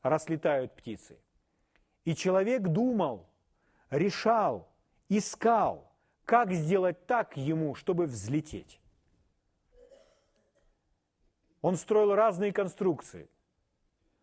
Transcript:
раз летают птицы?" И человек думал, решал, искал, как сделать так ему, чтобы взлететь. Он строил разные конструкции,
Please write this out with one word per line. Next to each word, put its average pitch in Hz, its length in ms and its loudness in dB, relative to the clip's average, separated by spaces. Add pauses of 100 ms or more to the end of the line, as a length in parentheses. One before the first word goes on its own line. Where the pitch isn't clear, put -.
раз 151 280 0
летают 147 440 -2
птицы?" - 440 -14 (880)
И 170 100 -2
человек 190 480 2
думал, 180 680 0 (600)
решал, 180 840 0 (380)
искал, 202 800 0 (320)
как 226 280 2
сделать 180 540 0
так 240 300 -2
ему, 151 380 -2
чтобы 175 320 -2
взлететь. 120 720 -6 (2750)
Он 175 160 0
строил 208 380 2
разные 202 380 2
конструкции, 180 760 -4 (960)